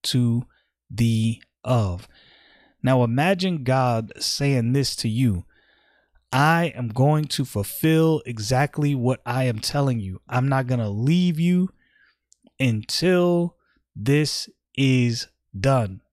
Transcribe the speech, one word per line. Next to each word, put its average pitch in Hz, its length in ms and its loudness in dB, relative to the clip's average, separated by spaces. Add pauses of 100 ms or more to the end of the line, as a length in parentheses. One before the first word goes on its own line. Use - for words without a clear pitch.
to 120 420 0 (440)
thee 113 520 0 (220)
of." 104 440 -2 (800)
Now 127 180 4
imagine 165 600 0
God 123 560 0
saying 127 540 0
this 135 240 -2
to - 120 -4
you. 110 360 0 (880)
"I 160 420 2
am 117 140 -6
going 147 360 2
to - 200 -4
fulfill 160 800 0
exactly 127 680 -2
what 127 320 0
I 127 200 -2
am 117 140 -2
telling 135 420 -2
you. 95 260 -10
I'm 127 220 0
not 135 180 0
gonna 120 220 0
leave 156 500 2
you 180 300 2 (920)
until 175 960 0 (400)
this 143 540 0 (260)
is 127 520 2 (300)
done." 107 440 0 (120)